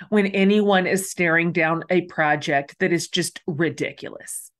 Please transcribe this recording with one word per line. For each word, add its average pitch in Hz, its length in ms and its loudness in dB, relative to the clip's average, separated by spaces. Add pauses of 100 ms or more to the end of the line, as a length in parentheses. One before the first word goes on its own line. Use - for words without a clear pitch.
when 202 200 2
anyone 196 600 4
is 190 240 -2
staring 170 400 2
down 160 380 0
a 180 160 2
project 151 720 -2
that 180 140 0
is 165 160 -2
just - 380 -4
ridiculous, - 1000 -6 (100)